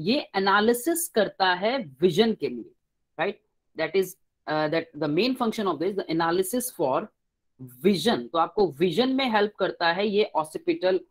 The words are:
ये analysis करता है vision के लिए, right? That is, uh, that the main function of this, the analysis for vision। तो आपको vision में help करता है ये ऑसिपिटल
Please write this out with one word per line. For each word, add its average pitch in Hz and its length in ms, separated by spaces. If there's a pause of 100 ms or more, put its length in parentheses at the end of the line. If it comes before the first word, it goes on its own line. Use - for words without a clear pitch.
ये 208 340
analysis 214 760
करता 190 460
है 185 460
vision 190 340
के 143 140
लिए, 120 220 (500)
right? 196 220 (380)
That 160 160
is, 185 120 (400)
uh, 156 260
that 165 280
the 151 160
main 254 240
function 208 320
of 143 80
this, 196 160
the 196 180
analysis 180 480 (160)
for 156 260 (800)
vision। 175 460
तो 170 60
आपको 170 340
vision 175 360
में 262 220
help 208 240
करता 170 380
है 196 160
ये 208 160
ऑसिपिटल 170 760 (100)